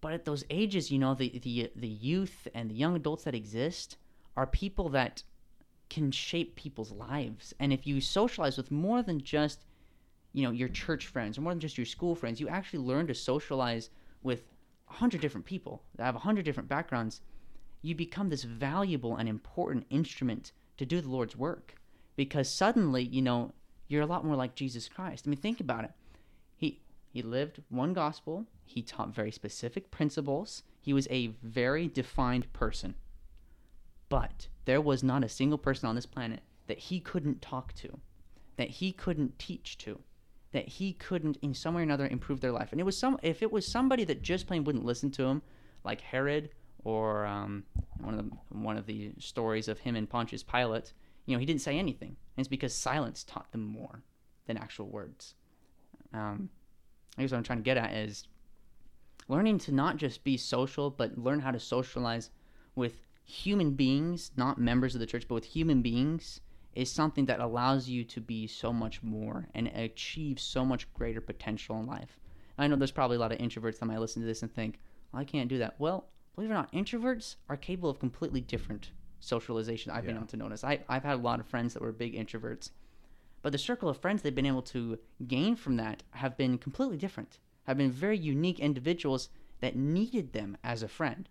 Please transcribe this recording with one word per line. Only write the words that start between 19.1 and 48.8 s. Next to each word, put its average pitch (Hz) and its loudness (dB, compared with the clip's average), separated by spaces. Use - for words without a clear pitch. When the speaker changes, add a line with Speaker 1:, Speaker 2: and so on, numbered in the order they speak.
Speaker 1:
and 113 0
important - -2
instrument 131 0
to 139 -2
do 165 2
the 143 -4
Lord's 127 -2
work, - -4
because 139 2
suddenly, 190 6
you 123 2
know, 120 4
you're 147 4
a - 2
lot 175 0
more 151 4
like 127 0
Jesus 123 -4
Christ. - -8
I - -2
mean, 143 2
think 220 0
about 123 0
it. - -6
He, - -2
he 120 -6
lived 131 -2
one 127 0
gospel. 160 -2
He - -6
taught - -6
very 110 0
specific - -6
principles. 151 0
He 143 0
was 135 4
a 127 2
very 127 2
defined 123 2
person. - 0
But - 2
there 135 6
was 135 4
not 131 6
a 110 0
single 143 4
person 135 2
on 113 0
this 120 -2
planet 113 -4
that - -2
he 185 -4
couldn't 151 -2
talk - -6
to, - -12
that 123 0
he - -2
couldn't 151 0
teach - -10
to, - -8
that - 0
he 190 -4
couldn't 156 -2
in 143 0
some 165 -2
way 175 2
or - 4
another 143 2
improve 135 -2
their 127 2
life. 117 -2
And 147 0
it 175 2
was 196 2
some, 262 4
if 165 2
it 220 2
was 208 2
somebody 254 4
that 151 0
just 185 0
plain 165 2
wouldn't 139 2
listen 120 0
to 135 0
him, 135 4
like 110 -4
Herod 147 0
or, 110 2
um, 101 -4
one 107 -2
of 107 -2
the, 104 -12
one 107 -2
of 104 -6